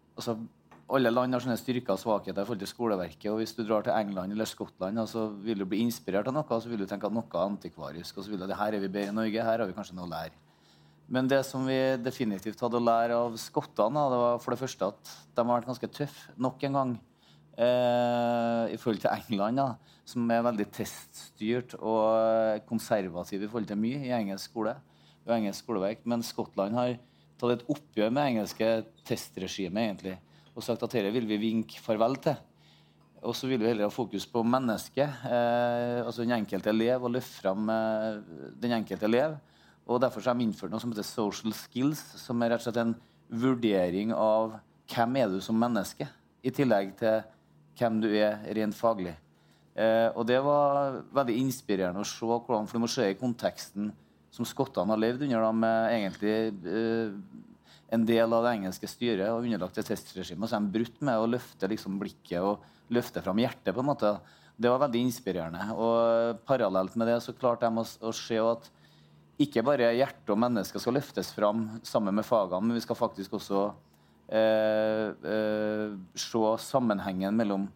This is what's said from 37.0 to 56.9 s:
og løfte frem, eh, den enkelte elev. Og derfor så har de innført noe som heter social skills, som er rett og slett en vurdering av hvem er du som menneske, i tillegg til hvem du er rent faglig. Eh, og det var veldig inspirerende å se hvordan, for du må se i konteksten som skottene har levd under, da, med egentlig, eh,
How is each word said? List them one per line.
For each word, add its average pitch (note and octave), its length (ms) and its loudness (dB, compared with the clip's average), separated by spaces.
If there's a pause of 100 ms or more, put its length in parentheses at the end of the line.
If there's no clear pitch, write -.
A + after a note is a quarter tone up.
og A#2+ 100 -2
løfte - 280 -6
frem, G#2 280 0
eh, A2 500 0 (400)
den A#2+ 120 -2 (120)
enkelte F#2+ 220 -6
elev. C#3 320 2 (500)
Og A#2+ 120 2
derfor A#2+ 220 0
så - 60 -10
har A#2+ 80 4
de A#2+ 100 0
innført G2 260 -2
noe A2 80 -4
som A#2+ 120 -6
heter G#2 120 -4
social G#2+ 480 -2
skills, C#3 460 -2 (220)
som A#2+ 240 -2
er A#2 80 4
rett A#2 160 0
og A2+ 60 0
slett A#2+ 40 -2
en A2+ 180 2 (360)
vurdering A2+ 840 2
av A2 460 2 (280)
hvem A#2+ 300 0
er A#2+ 120 4
du F#2+ 120 -2
som A2+ 160 0
menneske, A#2 500 0 (360)
i B2+ 60 -2
tillegg G#2 480 2
til A2 260 2 (540)
hvem A2+ 240 2
du A2 60 4
er G#2+ 300 4 (160)
rent G#2+ 220 0
faglig. F#2+ 400 0 (600)
Eh, A2 400 4
og A#2 120 -2
det B2+ 160 4
var C#3+ 580 2 (120)
veldig A#2+ 260 2
inspirerende G2 600 0
å G#2 40 -6
se - 200 -8
hvordan, A2+ 420 0
for - 100 -10
du A#2 80 2
må A#2 40 -2
se A2 200 2
i F#2+ 60 0
konteksten G#2 760 -4 (380)
som A#2+ 160 -8
skottene G#2 440 -2
har A2 80 2
levd B2 260 0
under, A#2+ 180 0
da, A2 100 2
med A2+ 400 2
egentlig, G#2+ 600 0 (120)
eh, A2+ 460 -2 (800)